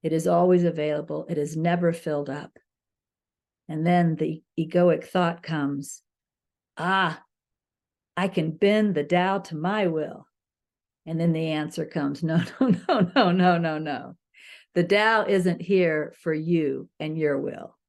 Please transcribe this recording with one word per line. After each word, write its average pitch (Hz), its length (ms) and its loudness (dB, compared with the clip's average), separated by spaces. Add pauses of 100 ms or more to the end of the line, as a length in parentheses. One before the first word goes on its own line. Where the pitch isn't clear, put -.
It 160 120 -2
is 160 120 0
always 175 380 4
available. 151 640 -4
It 170 80 -4
is 151 200 -4
never 170 360 2
filled 147 380 -6
up." - 280 -12 (1080)
And 160 180 -4
then 175 300 4
the 160 260 -4 (160)
egoic 170 460 2
thought 170 380 -2
comes, 143 600 -6 (760)
"Ah, 180 440 0 (920)
I 190 120 -2
can 160 280 -2
bend 208 380 2
the 147 100 -2
Tao 180 360 0
to 180 140 -14
my 185 320 -2
will." 160 400 -4 (800)
And 160 160 -4
then 170 120 4
the 160 180 -2
answer 151 340 -4
comes, 143 380 -4
"No, 165 160 0
<laughs> - 220 -4
no, 262 100 2
no, 226 300 2 (140)
no, 214 160 4
no, 180 280 4
no, 156 200 -2
no. 143 380 -8 (580)
The 175 100 2
Tao 208 400 2
isn't 185 380 0
here 170 560 0
for 160 160 -4
you 156 560 -2 (100)
and 156 160 -6
your 147 220 0
will. - 400 -10 (100)